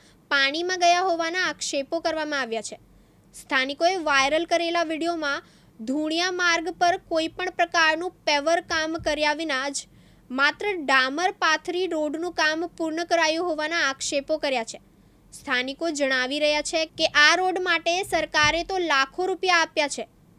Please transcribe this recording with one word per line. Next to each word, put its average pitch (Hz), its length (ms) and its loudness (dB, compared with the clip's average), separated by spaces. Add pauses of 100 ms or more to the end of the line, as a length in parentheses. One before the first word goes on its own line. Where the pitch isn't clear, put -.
(280)
પાણીમાં 311 520 0
ગયા 349 220 4
હોવાના 339 440 0
આક્ષેપો 302 540 -4
કરવામાં 311 420 -2
આવ્યા 220 200 -6
છે. - 180 -14 (540)
સ્થાનિકોએ 285 640 0
વાયરલ 302 500 2
કરેલા 339 380 0
વીડિયોમાં 320 580 -4 (400)
ધૂણિયા 311 500 -2
માર્ગ 349 380 0
પર 349 280 2
કોઈ 320 300 -2
પણ 359 220 -6
પ્રકારનું 339 600 2
પેવર 311 500 0
કામ 320 320 -4
કર્યા 302 400 0
વિના 285 360 -4
જ - 180 -8 (440)
માત્ર 294 420 0
ડામર 277 580 0
પાથરી 349 560 0
રોડનું 320 460 -4
કામ 320 340 0
પૂર્ણ 330 360 -6
કરાયું 330 420 0
હોવાના 311 440 0
આક્ષેપો 294 480 -2
કર્યા 262 260 -2
છે. - 180 -14 (520)
સ્થાનિકો 269 560 -2
જણાવી 269 500 0
રહ્યા 302 220 2
છે 320 240 -2
કે 320 200 -2
આ 311 300 6
રોડ 370 240 0
માટે 349 440 0
સરકારે 311 600 0
તો 381 140 -4
લાખો 311 480 0
રૂપિયા 370 300 2
આપ્યા 320 320 0
છે, 247 200 -10 (320)